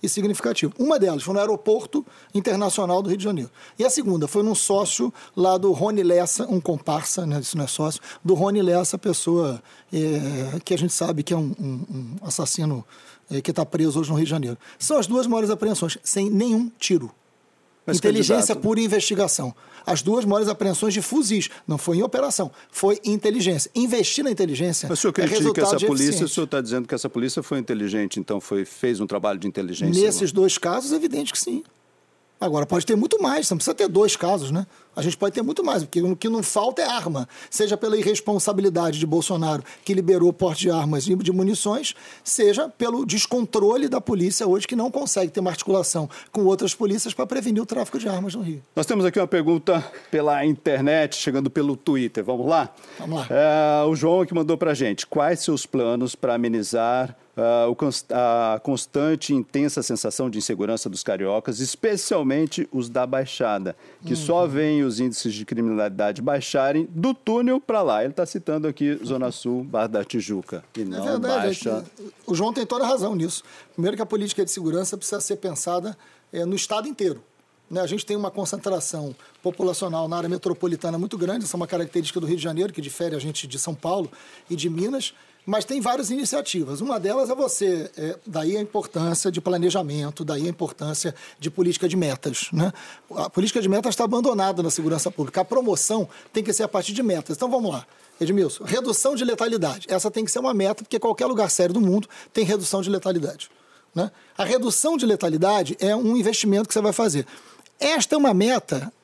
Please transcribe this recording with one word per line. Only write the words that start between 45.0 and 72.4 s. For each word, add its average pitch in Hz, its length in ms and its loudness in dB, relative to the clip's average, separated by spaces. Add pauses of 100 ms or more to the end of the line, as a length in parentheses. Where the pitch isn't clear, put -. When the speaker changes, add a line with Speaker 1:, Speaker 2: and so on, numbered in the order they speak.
Speaker 1:
ter - 80 -2
uma 185 100 0
articulação 175 600 0 (220)
com 214 120 0
outras 190 320 4
polícias 214 380 0
pra 254 120 -2
prevenir 226 380 0
o - 20 -4
tráfico 233 320 -4
de 226 100 -4
armas 190 280 -2
no 233 60 -6
Rio. 160 200 -6 (140)
Speaker 2:
Nós 156 100 0
temos 202 200 2
aqui 175 120 2
uma 185 100 2
pergunta 165 560 2 (280)
pela 147 340 2
internet, 147 720 2
chegando 139 340 0
pelo 143 280 0
Twitter. 123 460 0
Vamos 123 240 -2
lá? 156 220 2 (300)
Speaker 1:
Vamos 160 200 -6
lá. 123 100 -6
Speaker 2:
É, 151 560 4
o 160 100 2
João 165 300 4
que - 80 -8
mandou 160 240 2
pra 160 160 2
gente. 120 340 -2
Quais 156 320 2
seus 151 260 -2
planos 120 500 0
pra 120 200 0
amenizar, 120 800 0 (200)
ah, 117 320 4
o 120 80 0
cons-, 143 340 -2
a 117 540 2
constante 147 720 0
e - 20 4
intensa 139 480 0
sensação 123 460 -2
de 107 80 -6
insegurança 107 520 -2
dos - 140 -8
cariocas, 101 560 -2
especialmente 156 1120 0
os 123 180 -4
da 123 160 0
Baixada, 120 680 -2 (300)
que 165 100 -2
só 170 280 2
Speaker 1:
Uhum. 165 60 0
Speaker 2:
veem 147 360 2
os 117 140 -2
índices 120 340 -2
de 104 120 -8
criminalidade 104 760 0
baixarem 143 720 0
do 175 220 0
túnel 240 460 0
pra 220 220 -2
lá? 113 220 2
Ele 139 100 -2
tá 180 120 0
citando 156 420 -4
aqui 147 360 -2
Zona 127 280 -2
Sul, 123 320 -4
Barra 113 240 -2
da 107 160 -2
Tijuca, 98 600 -6 (140)
e 113 40 -6
Speaker 1:
É 104 40 -4
Speaker 2:
não 95 180 -6
Speaker 1:
verdade, 113 440 -2
Speaker 2:
Baixa. 110 360 -4 (140)
Speaker 1:
é - 60 -20
que - 100 -16 (140)
o 185 80 0
João 214 180 0